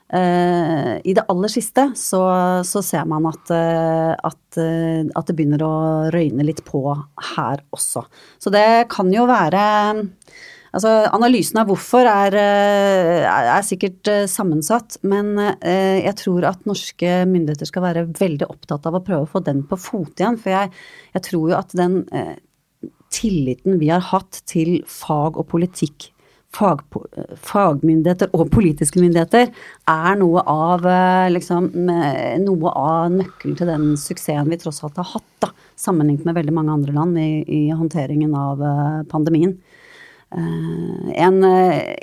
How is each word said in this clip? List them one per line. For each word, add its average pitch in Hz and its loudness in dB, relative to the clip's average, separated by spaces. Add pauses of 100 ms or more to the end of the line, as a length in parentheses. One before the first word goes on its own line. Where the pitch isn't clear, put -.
(100)
eh, 175 0
i 185 0
det 202 2
aller 190 0
siste 254 0
så, - -2 (440)
så 202 -4
ser 160 -4
man 160 0
at, 160 -6
eh, 165 0 (100)
at, - -8
eh, 165 -2 (100)
at 160 -4
det 175 -2
begynner 147 0
å 156 0 (400)
røyne 147 0
litt 156 -4
på 135 -6 (520)
her 139 -4 (120)
også. - -8 (360)
Så 196 -4
det 226 4
kan 185 0
jo 233 2
være, 208 2 (640)
altså, 220 2 (180)
analysen 226 2
av 214 2
hvorfor 240 2
er, 196 4
eh, 202 2
er, 120 2
er 196 0
sikkert, 185 -4
eh, 208 2
sammensatt, 196 -2
men, 202 -2 (240)
eh, 190 0
jeg 202 -2
tror 180 0
at 185 -6
norske 180 -4 (140)
myndigheter 156 -2
skal 180 -6
være 170 -2
veldig 160 -2
opptatt - -10
av 165 -2
å 185 -4
prøve 180 -2
å - -20
få 185 -4
den 139 -2
på 190 -6
fot 180 -8
igjen, 220 -2
for 196 -6
jeg, 190 -2 (440)
jeg 185 -4
tror 160 -2
jo 180 2
at - -8
den, 180 0
eh, 85 -8 (720)
tilliten 180 -2
vi 151 2
har 170 2
hatt - -6
til 165 0
fag 156 -4
og 151 -6
politikk, 175 -4 (420)
fagpo-, - -2 (300)
fagmyndigheter 165 0
og 165 2
politiske 165 2
myndigheter, 175 4 (360)
er 165 2
noe 180 4
av, 165 0
eh, 185 4
liksom, 175 0 (220)
eh, 139 0
noe 180 0
av 165 0
nøkkelen 180 -4
til 175 -2
den 151 0
suksessen 147 -4
vi 170 -2
tross 165 -10
alt 151 -12
har 180 -6
hatt, - -12 (140)
da, 202 0 (280)
sammenlignet 151 0
med 170 -2
veldig 156 -2
mange 156 0
andre 143 0
land 165 0
i, 156 -2
i 151 -2 (100)
håndteringen 151 -2
av, 139 -2
eh, 147 -2
pandemien. 165 0 (720)
Eh, 165 -6
en, 190 4
eh, 185 2